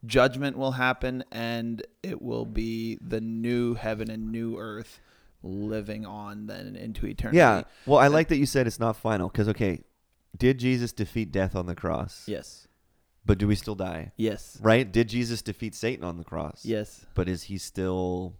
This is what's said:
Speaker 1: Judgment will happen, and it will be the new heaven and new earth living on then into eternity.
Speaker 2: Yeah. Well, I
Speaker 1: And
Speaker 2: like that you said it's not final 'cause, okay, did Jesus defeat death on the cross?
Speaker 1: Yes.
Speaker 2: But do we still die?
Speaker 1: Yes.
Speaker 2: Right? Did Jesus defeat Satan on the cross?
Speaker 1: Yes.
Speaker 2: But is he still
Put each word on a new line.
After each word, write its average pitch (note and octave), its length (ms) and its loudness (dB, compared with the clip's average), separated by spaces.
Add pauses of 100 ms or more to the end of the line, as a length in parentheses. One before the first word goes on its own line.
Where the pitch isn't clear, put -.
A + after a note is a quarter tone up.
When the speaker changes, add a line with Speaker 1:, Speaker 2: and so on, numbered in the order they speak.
Speaker 1:
Judgment C3 520 2
will C3 160 -2
happen, B2+ 580 -2
and A#2 500 -6 (200)
it - 200 -8
will A#2 240 -4
be A2+ 560 -4
the A2 200 -6
new A#2 540 0
heaven A2 340 -4
and A2 220 -8
new A2+ 260 -6
earth G#2+ 440 -12 (420)
living G#2+ 640 -6
on G#2 420 -12
then G2+ 300 -12
into A2 280 -6
eternity. G#2+ 320 2
Speaker 2:
Yeah. A#2+ 260 10 (220)
Well, C3+ 140 8
I C3 60 10
Speaker 1:
And C#3+ 80 8
Speaker 2:
like D#3+ 160 4
that D#3 80 4
you C#3 80 4
said C3 200 2
it's A2+ 140 -4
not A2+ 160 2
final G2 340 0
'cause, G#2 200 2
okay, F#2+ 340 0 (540)
did C3 200 4
Jesus B2 360 0
defeat G#2+ 380 -2
death F#2+ 240 2
on F2+ 100 -2
the F2 100 -6
cross? - 520 -4
Speaker 1:
Yes. - 380 -10 (600)
Speaker 2:
But G2+ 120 6
do G2+ 100 2
we G#2 80 4
still G#2+ 200 -6
die? F2 400 -8
Speaker 1:
Yes. - 440 -4
Speaker 2:
Right? A2 320 4
Did A2 180 2
Jesus A#2 340 -2
defeat G#2+ 320 -8
Satan A#2 280 -4
on F2 140 -6
the E2+ 60 -12
cross? D#2 420 -8
Speaker 1:
Yes. G#2+ 480 -6
Speaker 2:
But F2+ 160 0
is F2+ 140 -4
he G2 160 -8
still F#2 800 -4